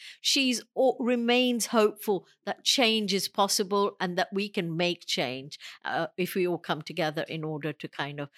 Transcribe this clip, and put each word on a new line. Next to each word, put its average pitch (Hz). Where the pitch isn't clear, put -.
She's 254
al-, 254
remains 240
hopeful 214
that -
change 220
is 190
possible 202
and 175
that 180
we 202
can 170
make 175
change, 131
uh, 156
if 180
we 180
all 170
come 156
together 160
in 160
order 151
to -
kind 143
of 143